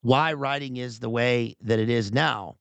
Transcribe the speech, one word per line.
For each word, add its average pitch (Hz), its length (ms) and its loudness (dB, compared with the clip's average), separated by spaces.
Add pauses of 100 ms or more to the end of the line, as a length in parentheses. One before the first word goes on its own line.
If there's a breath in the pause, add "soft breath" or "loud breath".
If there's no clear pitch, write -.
why 143 340 4
writing 139 420 -6
is 123 220 -8
the 117 100 -6
way 120 540 0
that 110 160 2
it 110 100 2
is 113 240 0
now. 117 480 -2